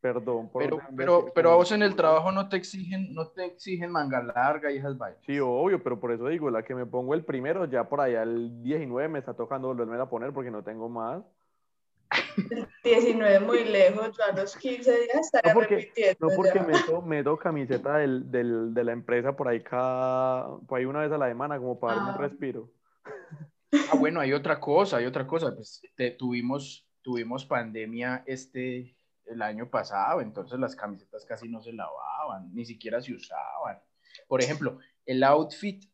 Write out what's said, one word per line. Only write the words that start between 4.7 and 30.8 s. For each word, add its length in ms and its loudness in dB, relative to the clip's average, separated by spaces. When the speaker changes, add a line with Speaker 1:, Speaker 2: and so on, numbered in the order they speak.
Speaker 2:
y 60 -2
esas 180 -6
vainas. 300 -10
Speaker 1:
Sí, 120 -2
obvio, 440 2
pero 180 -4
por 120 -4
eso 160 -2
digo, 220 -2
la 120 -2
que 120 -8
me 120 -6
pongo 280 -2
el 100 -2
primero, 420 -2
ya 220 0
por 120 -2
allá 220 0
el 400 -4
diecinueve 460 -2
me 100 -4
está 160 -10
tocando 340 -6
volverme 320 -4
a 80 -2
poner 240 -6
porque 180 -8
no 140 -8
tengo 240 -10
más. 340 -6
Speaker 3:
El 160 -6
diecinueve 580 6
muy 240 4
lejos, 520 4
yo 80 0
a 160 2
los 160 -4
quince 340 2
días 300 4
estaré 300 4
Speaker 1:
No 40 8
porque, 220 6
Speaker 3:
repitiendo 520 2
Speaker 1:
no 60 4
porque 240 4
Speaker 3:
ya. 60 2
Speaker 1:
meto, 380 0
meto 340 0
camiseta 640 -2
del, 320 0
del, 440 -2
de 100 0
la 80 -2
empresa 440 -2
por 120 -4
ahí 140 0
cada, 1000 -2
por 180 -4
ahí 80 0
una 140 -4
vez 120 -2
a 60 -2
la 100 0
semana, 300 -4
como 200 -4
para 180 0
darme 140 -2
un 60 -6
Speaker 3:
Ah. 20 -8
Speaker 1:
respiro. 520 -6
Speaker 2:
Ah, 60 4
bueno, 220 2
hay 120 2
otra 260 0
cosa, 380 4
hay 100 2
otra 200 -2
cosa. 280 -2
Pues, 280 -18
te-, 180 -2
tuvimos, 760 -4
tuvimos 420 -6
pandemia 840 -6
este, 680 -10
el 160 -8
año 280 -6
pasado, 500 -2
entonces 380 -8
las 160 -4
camisetas 500 -14